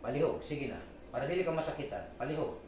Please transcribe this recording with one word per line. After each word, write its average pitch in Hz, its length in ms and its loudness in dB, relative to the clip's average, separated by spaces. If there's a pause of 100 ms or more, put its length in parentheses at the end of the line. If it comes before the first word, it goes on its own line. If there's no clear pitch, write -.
Palihog, 143 400 4
sige 135 240 -2
na. - 120 -4 (280)
Para 123 160 0
dili 175 220 4
ka 160 80 4
masakitan. 156 500 0 (160)
Palihog. 151 480 0